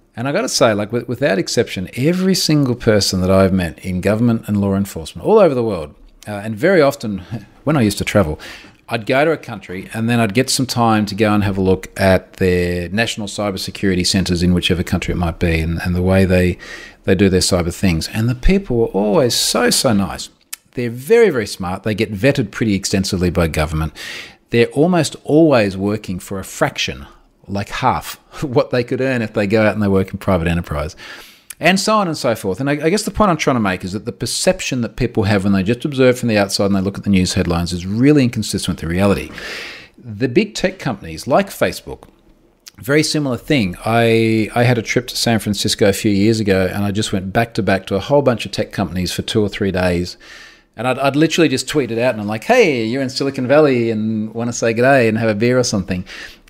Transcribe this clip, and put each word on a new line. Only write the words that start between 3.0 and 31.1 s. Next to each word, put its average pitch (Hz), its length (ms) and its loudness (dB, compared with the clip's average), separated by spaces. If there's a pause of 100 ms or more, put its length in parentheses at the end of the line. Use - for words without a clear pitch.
that 92 100 2
I've 95 220 4
met 87 260 -2
in 90 220 -4
government 110 460 0
and 104 140 0
law 98 140 0
enforcement 98 520 -6
all 214 120 6
over 170 140 6
the 123 100 -2
world, 85 320 -6 (320)
uh, 104 40 -10
and 104 240 -8
very 165 260 2
often 117 380 -2
<laughs> - 440 -14
when 151 120 0
I 135 60 2
used 107 160 2
to - 80 -4
travel, 78 340 0 (480)
I'd 104 200 -6
go 135 180 2
to 165 60 2
a 147 60 -2
country 95 560 -12
and 113 140 -2
then 120 120 2
I'd 104 160 0
get 127 160 2
some 131 160 -2
time 110 400 2
to 101 80 -8
go 104 180 2
and 104 100 2
have 101 140 0
a 98 40 -2
look 92 280 2 (100)
at 95 340 2
their 90 560 0
national 110 380 -4
cybersecurity 95 800 -2
centres 90 380 0
in 90 100 4
whichever 87 300 0
country - 280 -2
it 85 60 -2
might 85 220 -4
be, 82 200 0
and, 82 220 -2
and 90 140 -2
the 90 80 0
way 95 200 4
they, 90 360 2 (460)
they 101 100 4
do 95 140 4
their 90 100 4
cyber 87 340 0
things. 82 360 -2
And 110 200 -2
the 123 60 0
people 185 420 2
were 113 100 4
always 190 460 2
so, - 380 0
so - 200 2
nice. 92 380 -2 (440)
They're 120 160 -4
very, 185 400 4
very 123 180 0
smart. 92 360 -6
They 113 120 -2
get 104 180 -2
vetted 117 380 0
pretty 110 240 0
extensively 92 540 0
by 85 180 2
government. 78 460 -2 (560)
They're 117 180 4
almost 160 560 2
always 131 540 4
working 101 420 -4
for - 180 -10
a 95 60 -10
fraction, - 640 -6 (400)
like 98 220 -6
half, - 460 -2
<laughs> - 280 -16
what 131 280 0
they 123 120 0
could 123 160 -4
earn 131 220 -2
if 107 120 -6
they 104 140 0
go 107 180 4
out 104 80 4
and 107 80 -4
they 101 60 2
work 95 240 2
in 101 60 -8
private 87 320 0
enterprise, 85 460 -4 (600)